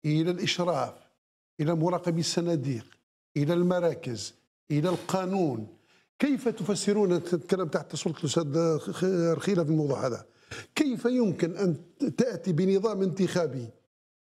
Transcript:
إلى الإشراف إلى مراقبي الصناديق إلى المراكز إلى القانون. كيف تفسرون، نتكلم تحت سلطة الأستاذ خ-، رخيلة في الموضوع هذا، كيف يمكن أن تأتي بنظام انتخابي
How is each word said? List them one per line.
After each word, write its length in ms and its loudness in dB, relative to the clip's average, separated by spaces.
إلى 260 2
الإشراف 640 -2
إلى 140 2
مراقبي 460 0
الصناديق 680 -2
إلى 180 2
المراكز 800 0
إلى 180 2
القانون. 800 0
كيف 300 2
تفسرون، 680 2
نتكلم 540 0
تحت 280 -4
سلطة 240 -4
الأستاذ 580 0
خ-، 260 -4
رخيلة 260 0
في 60 -2
الموضوع 360 0
هذا، 200 -4
كيف 300 0
يمكن 520 2
أن 200 2
تأتي 360 0
بنظام 500 2
انتخابي 680 0